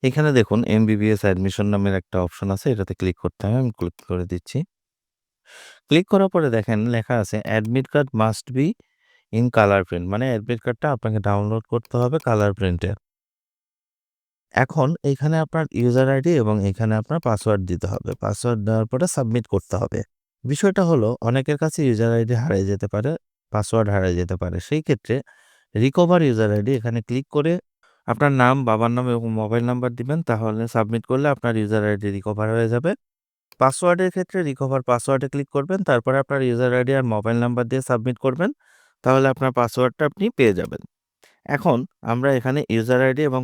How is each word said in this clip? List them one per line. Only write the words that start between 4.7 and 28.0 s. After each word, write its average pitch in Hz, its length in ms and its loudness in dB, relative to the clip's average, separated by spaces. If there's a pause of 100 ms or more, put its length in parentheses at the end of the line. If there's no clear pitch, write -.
ক্লিক 165 240 2
করার 190 220 4
পরে 160 200 2
দেখেন 110 280 0 (100)
লেখা 120 280 -2
আছে, 110 200 -2 (140)
"Admit 113 380 0
card 147 220 0
must 110 380 0
be 131 180 -2 (680)
in 113 180 2
color 101 320 4
print", 87 260 -6
মানে 104 180 -2
অ্যাডমিট 117 340 -4
কার্ডটা 127 300 -4
আপনাকে 113 300 -4
ডাউনলোড 104 460 -2
করতে - 300 -6
হবে 123 220 0
কালার 104 360 2
প্রিন্টে। 92 360 -2 (1600)
এখন 131 340 2 (140)
এইখানে 143 360 0
আপনার 160 340 -2
ইউজার 123 360 2
আইডি 135 260 2
এবং 107 200 2 (120)
এখানে 107 300 0
আপনার 127 240 -4
পাসওয়ার্ড 107 440 0
দিতে 90 220 -4
হবে। - 280 -6
পাসওয়ার্ড 107 480 -2
দেওয়ার 110 240 0
পরে 131 220 -2
সাবমিট 117 380 -2
করতে - 300 -2
হবে। - 240 -4 (440)
বিষয়টা 190 400 0
হলো 143 240 2 (120)
অনেকের 131 380 0
কাছে 160 240 -2
ইউজার 117 300 2
আইডি 117 220 0
হারিয়ে 113 320 0
যেতে 101 220 -2
পারে, 110 220 -4 (420)
পাসওয়ার্ড 107 380 0
হারিয়ে 95 260 2
যেতে 90 200 -2
পারে। 90 240 -4
সেই 151 220 -4
ক্ষেত্রে 123 340 -2 (580)
রিকভার 170 480 4
ইউজার 110 300 4
আইডি 104 220 0
এখানে 117 280 -2
ক্লিক 127 260 -4
করে 147 240 0 (560)